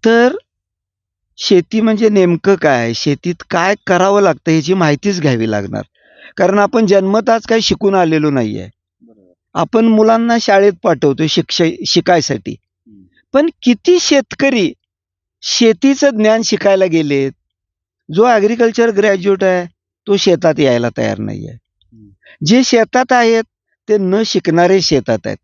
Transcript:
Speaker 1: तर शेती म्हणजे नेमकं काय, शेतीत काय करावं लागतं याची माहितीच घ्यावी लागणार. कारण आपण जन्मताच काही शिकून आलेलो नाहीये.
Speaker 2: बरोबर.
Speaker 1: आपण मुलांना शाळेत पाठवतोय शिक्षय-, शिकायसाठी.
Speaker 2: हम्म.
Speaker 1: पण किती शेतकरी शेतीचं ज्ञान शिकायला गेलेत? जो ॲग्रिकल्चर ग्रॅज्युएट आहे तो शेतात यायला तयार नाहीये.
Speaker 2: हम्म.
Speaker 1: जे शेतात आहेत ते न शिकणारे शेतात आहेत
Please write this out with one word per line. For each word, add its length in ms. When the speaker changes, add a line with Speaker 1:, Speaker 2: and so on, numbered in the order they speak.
Speaker 1:
तर 300
शेती 440
म्हणजे 280
नेमकं 460
काय, 380
शेतीत 420
काय 260
करावं 340
लागतं 300
याची 220
माहितीच 480
घ्यावी 300
लागणार. 300
कारण 220
आपण 260
जन्मताच 600
काही 160
शिकून 340
आलेलो 340
नाहीये. 400
Speaker 2:
बरोबर. 320
Speaker 1:
आपण 320
मुलांना 560
शाळेत 320
पाठवतोय 440
शिक्षय-, 600
शिकायसाठी. 760
Speaker 2:
हम्म. 420
Speaker 1:
पण 160
किती 360
शेतकरी 760
शेतीचं 680
ज्ञान 320
शिकायला 440
गेलेत? 460
जो 120
ॲग्रिकल्चर 680
ग्रॅज्युएट 520
आहे 220
तो 80
शेतात 440
यायला 380
तयार 200
नाहीये. 340
Speaker 2:
हम्म. 560
Speaker 1:
जे 180
शेतात 480
आहेत 320
ते 80
न 280
शिकणारे 560
शेतात 440
आहेत 180